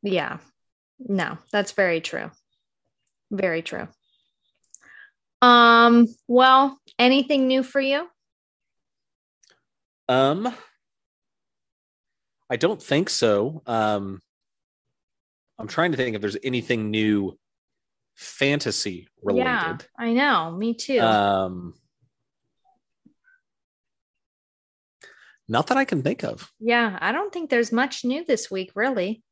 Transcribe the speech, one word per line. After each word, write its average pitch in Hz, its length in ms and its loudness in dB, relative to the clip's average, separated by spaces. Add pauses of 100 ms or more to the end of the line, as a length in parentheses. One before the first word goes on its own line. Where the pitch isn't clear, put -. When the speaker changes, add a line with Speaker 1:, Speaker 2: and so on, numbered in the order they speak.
Speaker 1:
Yeah. 185 340 -4 (600)
No, 196 380 -4 (140)
that's 202 200 -2
very 175 280 0
true. - 300 -10 (1000)
Very 180 320 -4
true. - 240 -10 (1500)
Um, 233 680 8 (200)
well, 262 520 4 (200)
anything 262 480 2
new 262 160 2
for 269 180 -4
you? 277 260 -2 (2000)
Speaker 2:
Um, 143 460 0 (2000)
I 120 40 -2
don't 156 260 -2
think 160 280 -2
so. 117 560 0
Um, 104 560 -4 (1400)
I'm 110 100 -12
trying 165 240 0
to 135 60 -2
think 123 180 -2
if 101 60 -6
there's 104 220 -4
anything 117 480 -2
new 107 460 0 (800)
fantasy 127 920 -4 (200)
Speaker 1:
Yeah, 247 380 0
Speaker 2:
related. 165 220 -10 (100)
Speaker 1:
I 233 160 -4
know. 233 380 0
Me 220 240 -4
too. 254 240 -4
Speaker 2:
Um, 95 720 0 (3750)
not 120 180 0
that 254 100 0
I 269 80 0
can 151 180 -4
think 156 200 -4
of. - 260 -10 (100)
Speaker 1:
Yeah, 226 420 0
I 185 100 -2
don't 381 220 -6
think 330 160 -10
there's 233 220 -2
much 254 340 -4
new 269 180 -4
this 233 260 -2
week, 190 260 -8
really. 220 560 -4